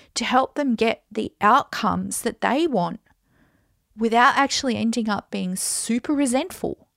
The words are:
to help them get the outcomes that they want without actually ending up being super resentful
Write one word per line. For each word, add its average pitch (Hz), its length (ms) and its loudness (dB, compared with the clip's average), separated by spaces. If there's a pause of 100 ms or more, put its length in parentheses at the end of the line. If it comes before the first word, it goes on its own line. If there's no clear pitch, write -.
(140)
to - 100 -6
help 254 300 2
them 277 220 0
get 226 360 0
the - 300 -6
outcomes 202 800 2
that - 200 -6
they 269 260 0
want 175 320 -2 (1000)
without 233 400 4
actually 269 380 0
ending 226 340 -2
up 202 220 -4
being 185 240 -4
super - 580 -2
resentful 277 840 -2